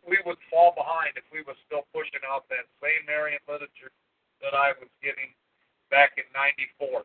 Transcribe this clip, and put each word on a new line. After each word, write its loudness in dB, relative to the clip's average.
we 0
would -6
fall 8
behind -4
if -20
we -12
were -14
still -6
pushing -8
out -6
that -6
same 0
Aryan -4
literature -12
that -6
I 2
was -20
getting -8
back 6
in -8
ninety-four. -4